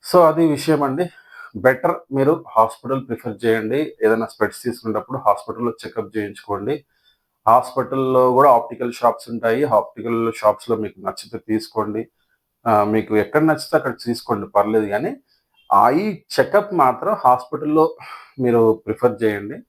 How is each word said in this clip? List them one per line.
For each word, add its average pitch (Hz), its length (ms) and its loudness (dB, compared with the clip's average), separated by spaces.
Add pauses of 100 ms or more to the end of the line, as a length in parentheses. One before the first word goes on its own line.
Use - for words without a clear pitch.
(120)
So, 180 80 6
అది 165 260 4
విషయం 147 360 0
అండి. 143 280 -4 (460)
బెటర్ 131 380 0 (180)
మీరు 147 360 0
హాస్పిటల్ 120 600 -2
ప్రిఫర్ 113 360 -8
చేయండి. 113 580 -2
ఏదైనా 110 240 2
స్పెట్స్ - 360 -6
తీసుకునేటప్పుడు 117 560 -6
హాస్పిటల్లో 110 540 -2 (140)
చెకప్ 107 300 -10
చేయించుకోండి. 104 680 -6 (640)
హాస్పిటల్లో 127 840 2
కూడా 135 180 6
ఆప్టికల్ 120 420 0
షాప్స్ 120 380 -2
ఉంటాయి, 117 340 0
ఆప్టికల్ 113 720 -2
షాప్స్‌లో 107 400 0
మీకు 104 240 -8
నచ్చితే - 380 -10
తీసుకోండి. 107 720 -6 (580)
ఆ, 104 180 4
మీకు 107 320 0
ఎక్కడ 104 260 0
నచ్చితే 156 340 0
అక్కడ 139 160 0 (140)
తీసుకోండి, 117 400 -4
పర్లేదు. 104 400 0
కానీ 131 300 -4 (680)
ఐ 180 280 0
చెకప్ 202 600 -2
మాత్రం 151 500 0
హాస్పిటల్లో 151 720 2 (440)
మీరు 117 460 4
ప్రిఫర్ 110 360 -2
చేయండి. 104 320 -2 (140)